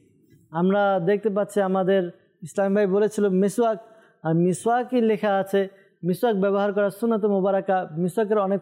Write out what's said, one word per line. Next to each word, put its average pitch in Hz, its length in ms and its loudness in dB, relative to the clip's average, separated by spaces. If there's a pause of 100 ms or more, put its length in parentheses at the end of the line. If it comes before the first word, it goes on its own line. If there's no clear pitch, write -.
(500)
আমরা 190 500 2
দেখতে 202 300 0
পাচ্ছি 202 300 -2
আমাদের 190 500 0 (320)
ইসলামী 196 320 -2
ভাই 208 120 2
বলেছিল 202 420 0
মেসওয়াক, 202 500 0 (440)
আর 160 120 0
মেসওয়াকই 226 680 0
লেখা 214 360 2
আছে। 190 320 0 (360)
মেসওয়াক 196 320 0
ব্যবহার 196 360 0
করা 202 180 0
সুন্নাতে 220 360 -2
মোবারকা, 196 600 0 (100)
মেসওয়াকের 208 400 0
অনেক 196 240 0